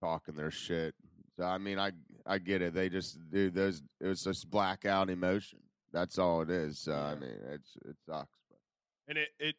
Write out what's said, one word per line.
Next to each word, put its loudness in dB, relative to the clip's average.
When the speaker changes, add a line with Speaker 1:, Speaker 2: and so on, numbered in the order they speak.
Speaker 1:
talking -2
their -2
shit. -2
So, -2
I 0
mean, -2
I, 0
I 2
get 2
it. 0
They 2
just, -4
dude, 4
those, 2
it -2
was 0
just -4
blackout 4
emotion. 0
That's 0
all 4
it -2
is. -2
So, -2
I -2
Speaker 2:
Yeah. -6
Speaker 1:
mean, -10
it's, -14
it -14
sucks. -8
But -20
Speaker 2:
And -6
it, 0
it, -2